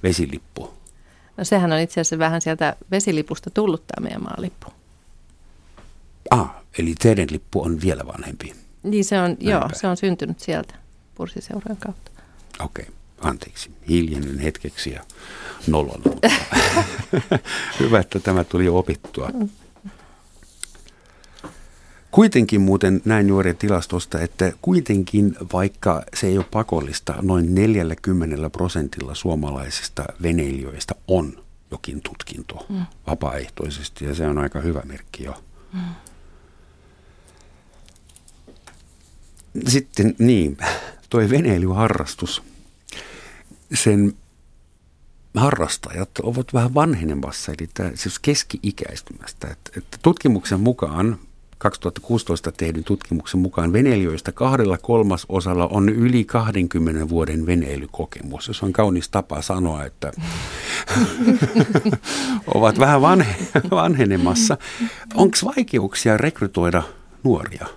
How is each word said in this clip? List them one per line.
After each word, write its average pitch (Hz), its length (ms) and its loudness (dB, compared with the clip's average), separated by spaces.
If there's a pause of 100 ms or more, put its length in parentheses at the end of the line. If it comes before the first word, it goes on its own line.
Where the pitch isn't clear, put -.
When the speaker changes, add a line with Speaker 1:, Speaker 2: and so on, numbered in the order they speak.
Speaker 1:
vesilippu? 80 680 -2 (680)
Speaker 2:
No 196 80 -6
sehän 180 280 2
on 156 60 2
itse 165 220 -2
asiassa 165 180 -2
vähän 160 220 2
sieltä 160 360 -2 (140)
vesilipusta 165 600 -2
tullut 196 360 0
tää - 160 -10
meidän - 200 -8
maalippu. - 440 -10 (1600)
Speaker 1:
Ah, 95 240 2 (240)
eli 82 240 -2
teidän 98 280 6
lippu - 320 -4
on 82 180 -2
vielä 73 260 0
vanhempi. - 460 -10 (300)
Speaker 2:
Niin 208 220 2
se 196 160 0
on, 180 100 2
Speaker 1:
Näin - 100 -4
Speaker 2:
joo, 190 200 2
Speaker 1:
päin. 160 140 -2
Speaker 2:
se - 140 -4
on 180 80 0
syntynyt 170 440 -4
sieltä - 340 -6 (400)
pursiseurojen 196 600 -10
kautta. - 340 -14 (480)
Speaker 1:
Okei, - 280 -10 (340)
anteeksi. - 500 -8 (180)
Hiljenen 73 500 -2
hetkeksi - 520 -6
ja 65 100 -12 (680)
nolon, 73 380 0
mutta - 240 2 (720)
<laughs> - 800 -4
hyvä, 117 200 6
että 92 200 -4
tämä 92 240 2
tuli 92 200 0
jo 87 140 4
opittua. - 500 -4 (2750)
Kuitenkin 123 500 6
muuten 95 440 4
näin 107 240 4
juuri 95 260 2
tilastosta, 87 680 -2
että 87 320 0 (100)
kuitenkin 104 760 2 (160)
vaikka 92 500 0 (120)
se - 120 -2
ei 95 120 2
ole 90 120 0
pakollista, 78 720 -2
noin 90 320 2
neljälläkymmenellä 85 960 0
prosentilla 76 640 -4
suomalaisista 71 920 -4 (180)
veneilijöistä 71 720 -2 (140)
on 82 340 0 (280)
jokin 65 320 -12
tutkinto - 640 -14
Speaker 2:
Mm. 185 180 -6 (200)
Speaker 1:
vapaaehtoisesti, 71 960 -8
ja 71 100 -4
se 80 120 -4
on 73 120 -2
aika 71 220 -4
hyvä 76 240 -4
merkki - 400 -16
jo. 67 100 -12 (380)
Speaker 2:
Mm. 185 80 -8 (4000)
Speaker 1:
Sitten 120 500 2
niin, 95 380 4 (540)
toi 110 200 2
veneilyharrastus, 104 1120 0 (1300)
sen 101 380 4 (1200)
harrastajat 98 760 0 (120)
ovat 120 320 -4
vähän 123 200 2
vanhenemassa, 82 800 0
eli 82 220 -8
tää, 90 200 -4
siis - 240 -8
keski-ikäistymästä. - 1300 -4
Et, - 100 -14 (180)
et - 260 -14
tutkimuksen 113 580 2
mukaan, 101 580 0 (400)
kaksituhatta - 420 -2
kuusitoista 85 520 -2
tehdyn 82 320 -4
tutkimuksen 92 560 -2
mukaan 90 320 0
veneilijöistä 98 600 2
kahdella 120 460 0
kolmasosalla 92 880 0
on 101 220 2
yli 117 360 4
kahdenkymmenen 87 840 0
vuoden 80 380 0
veneilykokemus, 71 1040 -4
jos - 140 -8
on 95 100 0
kaunis 92 360 2
tapa 78 340 -2
sanoa, 82 420 -2
että 69 280 -10 (1200)
<laughs> 226 1200 0
ovat 110 240 4
vähän 139 240 6
vanhe-, 160 440 4 (240)
vanhenemassa. 135 880 2 (560)
Onks 190 300 4
vaikeuksia 117 720 0
rekrytoida 90 640 2 (420)
nuoria? - 420 0 (100)